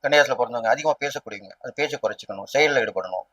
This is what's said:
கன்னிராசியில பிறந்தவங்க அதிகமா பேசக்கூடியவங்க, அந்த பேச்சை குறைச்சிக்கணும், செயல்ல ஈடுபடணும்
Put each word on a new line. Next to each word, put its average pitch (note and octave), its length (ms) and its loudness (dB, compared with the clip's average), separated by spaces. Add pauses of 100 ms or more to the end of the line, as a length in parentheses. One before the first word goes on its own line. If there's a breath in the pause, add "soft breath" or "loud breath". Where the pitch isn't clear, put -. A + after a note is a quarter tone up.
கன்னிராசியில C#3 360 4
பிறந்தவங்க A#2 340 0
அதிகமா D3 260 2
பேசக்கூடியவங்க, G#2+ 600 -8
அந்த B2+ 160 -12
பேச்சை D3 240 -2
குறைச்சிக்கணும், G2+ 500 -6
செயல்ல C#3+ 340 2
ஈடுபடணும் F#2+ 500 -6